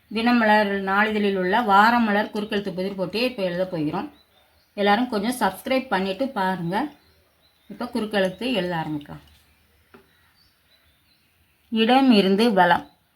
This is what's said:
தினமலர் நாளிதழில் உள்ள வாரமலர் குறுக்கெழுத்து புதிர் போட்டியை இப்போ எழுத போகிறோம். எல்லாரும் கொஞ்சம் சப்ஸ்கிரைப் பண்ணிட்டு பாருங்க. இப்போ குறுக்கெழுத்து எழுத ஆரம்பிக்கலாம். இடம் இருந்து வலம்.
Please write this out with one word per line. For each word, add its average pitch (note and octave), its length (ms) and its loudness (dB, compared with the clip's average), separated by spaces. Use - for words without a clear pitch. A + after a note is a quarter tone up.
தினமலர் G#3+ 680 2
நாளிதழில் G3+ 560 0
உள்ள F#3 240 0
வாரமலர் G#3+ 720 4
குறுக்கெழுத்து G#3 340 -6
புதிர் F#3+ 300 -6
போட்டியை G3+ 360 -4
இப்போ B3 120 -8
எழுத F3+ 240 -2
போகிறோம். F3 460 -6
எல்லாரும் G#3 340 0
கொஞ்சம் A3+ 320 -4
சப்ஸ்கிரைப் B3+ 480 -4
பண்ணிட்டு F#3+ 400 -2
பாருங்க. F#3+ 600 -4
இப்போ G3+ 160 -12
குறுக்கெழுத்து G#3 540 -4
எழுத F#3 380 -4
ஆரம்பிக்கலாம். D#3 460 -8
இடம் B3 400 4
இருந்து G3+ 420 4
வலம். F3 380 2